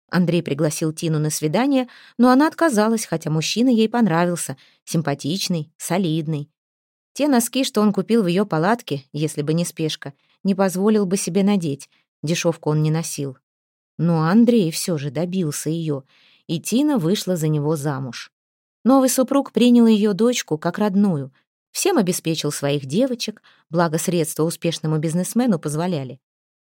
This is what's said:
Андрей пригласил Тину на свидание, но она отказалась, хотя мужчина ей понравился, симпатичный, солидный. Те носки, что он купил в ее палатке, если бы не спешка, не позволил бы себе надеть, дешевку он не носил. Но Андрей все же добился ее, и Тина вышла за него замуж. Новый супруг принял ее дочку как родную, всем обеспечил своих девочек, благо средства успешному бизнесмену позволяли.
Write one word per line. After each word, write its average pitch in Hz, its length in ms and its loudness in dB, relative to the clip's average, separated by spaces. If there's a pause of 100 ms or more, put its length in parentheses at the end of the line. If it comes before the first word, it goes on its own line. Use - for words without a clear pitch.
(140)
Андрей 175 280 2
пригласил 156 500 -2
Тину 160 260 -2
на 151 100 0
свидание, 247 600 0 (300)
но 247 120 6
она 269 160 6
отказалась, 226 580 0
хотя 156 260 -4
мужчина 160 380 0
ей 220 200 4
понравился, 175 680 0 (280)
симпатичный, 156 920 -4
солидный. 160 720 -2 (680)
Те 277 120 0
носки, 254 380 2
что 208 160 -2
он 208 120 4
купил 214 300 0
в 175 60 0
ее 190 180 2
палатке, 160 640 -2
если 151 300 -4
бы 147 100 -2
не 170 120 0
спешка, - 480 -6 (300)
не 190 120 0
позволил 196 500 2
бы 185 120 0
себе 196 260 -2
надеть, 170 480 0 (320)
дешевку 165 480 -2
он 151 120 2
не 156 80 2
носил. 151 460 -4 (640)
Но 165 240 2
Андрей 214 480 4
все 165 280 -4
же 139 120 -8
добился 165 580 -4
ее, 156 360 -4 (420)
и 165 140 -4
Тина 277 380 0
вышла 185 380 -2
за 156 120 -2
него 151 280 0
замуж. 135 540 -8 (540)
Новый 262 240 4
супруг 262 440 0
принял 240 340 6
ее 214 260 4
дочку 220 460 -2
как 170 200 -4
родную, 190 540 0 (400)
всем - 260 0
обеспечил 160 540 -2
своих 143 340 -4
девочек, 226 560 -2 (260)
благо 165 300 0
средства 165 460 -2
успешному 160 540 -2
бизнесмену 175 600 0
позволяли. 151 600 -6 (520)